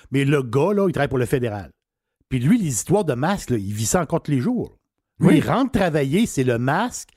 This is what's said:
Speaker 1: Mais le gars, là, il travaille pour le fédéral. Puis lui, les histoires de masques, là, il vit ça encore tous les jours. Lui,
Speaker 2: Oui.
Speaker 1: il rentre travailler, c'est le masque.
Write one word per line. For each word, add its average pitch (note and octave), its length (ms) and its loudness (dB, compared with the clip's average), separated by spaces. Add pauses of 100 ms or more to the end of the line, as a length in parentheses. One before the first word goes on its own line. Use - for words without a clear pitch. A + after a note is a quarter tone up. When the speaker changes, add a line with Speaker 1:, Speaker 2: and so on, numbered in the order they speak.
(120)
Speaker 1:
Mais C#3 120 0
le C#3+ 180 2
gars, C#3 300 0
là, G3 160 2
il B2+ 40 -2
travaille C3+ 160 -2
pour C3 100 -2
le B2 80 0
fédéral. G#2 460 -4 (560)
Puis C3 100 -2
lui, E3 200 4
les F3+ 100 0
histoires D#3+ 360 0
de C#3+ 100 -2
masques, D#3+ 360 -2
là, B2 60 2
il G2+ 160 -6
vit G#2+ 140 -4
ça F3+ 160 0
encore D#3+ 200 -4
tous - 80 -8
les C3+ 100 2
jours. G3 360 -4 (420)
Lui, - 100 4
Speaker 2:
Oui. D4 100 8
Speaker 1:
il - 100 0
rentre A#3+ 240 0
travailler, D#3+ 540 2
c'est C3 180 -2
le A#2 140 2
masque. D#3+ 580 -2